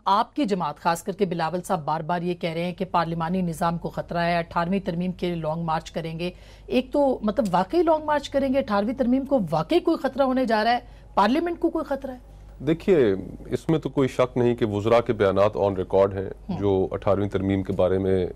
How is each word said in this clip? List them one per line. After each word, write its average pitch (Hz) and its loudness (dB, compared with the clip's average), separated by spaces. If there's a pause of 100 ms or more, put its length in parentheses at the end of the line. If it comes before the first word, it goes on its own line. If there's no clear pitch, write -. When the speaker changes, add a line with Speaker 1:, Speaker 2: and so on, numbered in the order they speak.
Speaker 1:
आपकी 233 2
जमात, 180 -2
खास 170 0
करके 190 -2
बिलावल 165 -4
साहब 170 -4
बार 156 -2
बार 170 -4
ये 175 -2
कह 170 -6
रहे 165 -4
हैं 180 -4
कि 180 -6
पार्लिमानी 170 -2
निज़ाम 170 -2
को 165 -6
ख़तरा 170 -6
है, 170 0
अठारहवीं 175 -2
तरमीम 180 -4
के 180 -6
लिए 175 -2
लॉन्ग 160 -4
मार्च 165 -4
करेंगे। 165 -6 (360)
एक 254 0
तो, 277 2
मतलब, 214 0
वाकई 185 2
लॉन्ग 311 2
मार्च 294 -2
करेंगे, 269 0
अठारहवीं 214 0
तरमीम 254 0
को 269 2
वाकई 165 0
कोई 339 0
ख़तरा 269 0
होने 262 0
जा 214 2
रहा 226 2
है, 240 -4 (300)
पार्लियामेंट 311 2
को 330 2
कोई 330 -4
ख़तरा 269 -6
है? 247 -18 (400)
Speaker 2:
देखिए, 139 4 (340)
इसमें 156 0
तो 139 -4
कोई 139 0
शक 127 0
नहीं 120 4
कि 120 0
वज़रा 107 4
के 117 -2
बयानात 101 4
on 98 0
record 95 2
हैं, 95 -6 (180)
Speaker 1:
हम्म। 180 -6
Speaker 2:
जो 95 2
अठारहवीं 101 0
तरमीम 95 0
के 101 -4
बारे 92 2
में 95 0